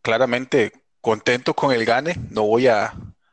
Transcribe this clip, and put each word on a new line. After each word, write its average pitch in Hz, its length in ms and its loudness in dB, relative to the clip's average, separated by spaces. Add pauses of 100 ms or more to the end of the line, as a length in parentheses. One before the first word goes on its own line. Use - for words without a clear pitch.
claramente 120 720 0 (260)
contento 123 540 -2
con 143 180 0
el 117 140 0
gane, 135 320 0 (140)
no 110 120 0
voy 120 240 2
a, 107 260 2 (400)